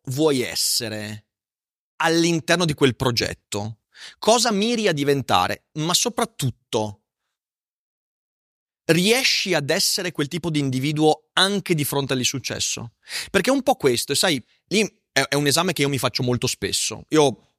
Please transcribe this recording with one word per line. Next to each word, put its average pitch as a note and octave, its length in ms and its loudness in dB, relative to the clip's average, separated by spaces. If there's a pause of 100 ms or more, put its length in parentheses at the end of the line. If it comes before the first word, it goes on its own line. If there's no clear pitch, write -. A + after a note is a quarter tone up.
vuoi C#3 360 2
essere G#2+ 840 -4 (720)
all'interno E3+ 680 2
di D3+ 100 0
quel C3+ 220 2
progetto? G#2+ 840 -4 (380)
Cosa A#3 320 4
miri G#3+ 380 0
a F3 40 2
diventare? C3+ 800 0
Ma D#3+ 200 -2
soprattutto, B2 1080 -4 (1800)
riesci G3 680 2
ad C#3+ 160 -2
essere F3+ 420 -2
quel C#3+ 160 -4
tipo E3+ 220 -6
di D3+ 80 -2
individuo C#3+ 760 0
anche F#3+ 400 0
di D3 100 0
fronte C#3 280 -4
all'insuccesso? B2 840 -4 (360)
Perché G3 200 2
è - 20 4
un C#4 100 2
po' C4 140 2
questo, B2+ 360 2
e - 20 0
sai, D#3 280 0 (260)
lì G3+ 120 2 (320)
è, C3+ 100 0
è C3+ 120 -2
un D3 120 0
esame E3 260 2
che D3 100 -2
io C#3+ 60 2
mi C#3+ 100 -2
faccio B2+ 240 -2
molto B2 240 0
spesso. - 640 -4
Io, D3 500 2